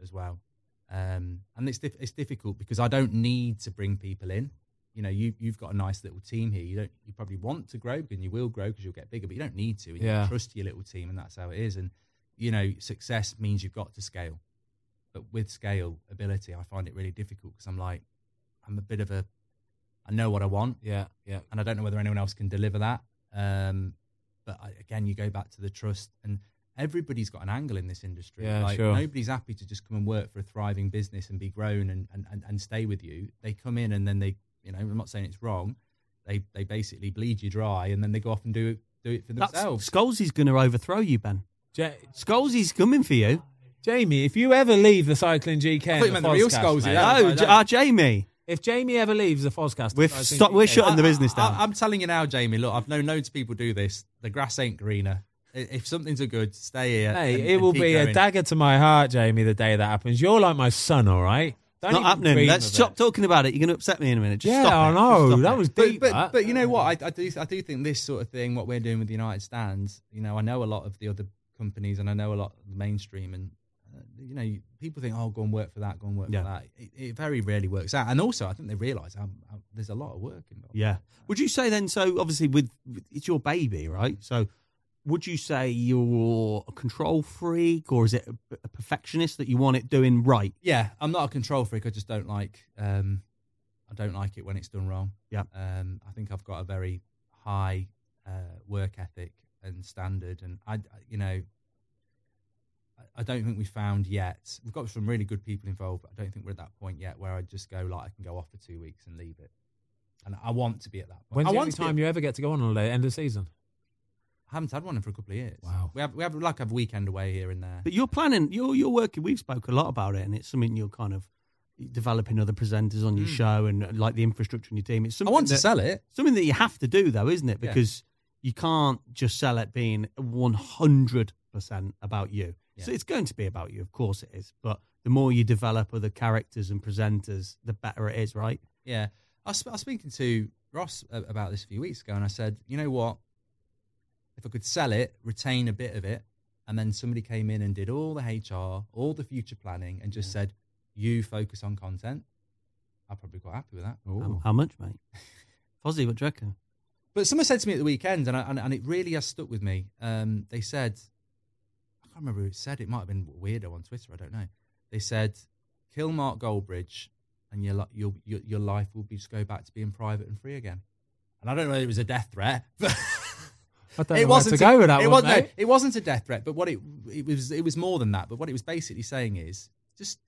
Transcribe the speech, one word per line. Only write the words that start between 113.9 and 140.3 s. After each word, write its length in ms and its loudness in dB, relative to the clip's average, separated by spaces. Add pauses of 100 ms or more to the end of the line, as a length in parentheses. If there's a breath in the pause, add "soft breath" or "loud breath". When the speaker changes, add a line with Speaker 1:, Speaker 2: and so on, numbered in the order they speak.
Speaker 1:
I 40 -12
haven't 160 -6
had 120 -8
one 180 -6
for 80 -10
a 40 -10
couple 180 -14
of 60 -8
years. 260 -10
Speaker 2:
Wow. 300 -4
Speaker 1:
We 80 -8
have, 140 -6
we 80 -6
have, 120 -6
like, 240 -4
have 120 -6
a 20 -6
weekend 340 -4
away 260 -6
here 180 -6
and 120 -8
there. 200 -12
Speaker 3:
But 100 -4
you're 140 2
planning, 440 0
you're, 240 -2
you're 140 2
working, 340 0
we've 160 -2
spoke 280 -8
a 40 -2
lot 160 2
about 280 -4
it, 100 -4
and 100 -6
it's 120 -10
something 300 0
you're 120 -4
kind 240 -6
of 140 -8 (640)
developing 480 0
other 140 2
presenters 520 0
on 120 2
your 100 0
Speaker 1:
Mm. 80 -4
Speaker 3:
show 300 4
and, 340 -2
like, 160 0
the 80 0
infrastructure 480 -2
in 60 -6
your 60 -4
team. 220 -2
It's 100 -8
Speaker 1:
I 40 -14
Speaker 3:
something 140 2
Speaker 1:
want 140 6
to 60 4
Speaker 3:
that, 60 4
Speaker 1:
sell 200 4
it. 240 -2 (100)
Speaker 3:
something 220 4
that 100 4
you 80 4
have 260 0
to 80 -2
do, 240 4
though, 160 2
isn't 220 0
it? 120 -2
Speaker 1:
Yeah. 80 -4
Speaker 3:
Because 340 2 (380)
you 120 -4
can't 480 0 (120)
just 260 -2
sell 180 0
it 160 -6
being 340 -2 (100)
one 360 0
hundred 800 4 (180)
percent 520 -10
about 280 -6
you. 220 -8 (220)
Speaker 1:
Yeah. 100 -16
Speaker 3:
So 60 -6
it's 120 -6
going 220 -4
to 80 -8
be 140 -6
about 260 -10
you, 80 -12
of 100 -14
course 300 -4
it 120 -20
is. 280 -18
But 180 -6 (240)
the 60 -4
more 220 4
you 120 4
develop 520 0
other 160 -4
characters 580 -4
and 120 -4
presenters, 840 -4
the 80 -6
better 360 -8
it 100 -8
is, 160 -6
right? 260 -6 (220)
Speaker 1:
Yeah. 240 -6 (400)
I 20 -12
was, 160 -6
I 60 -14
was 100 -10
speaking 300 -12
to 360 -2 (240)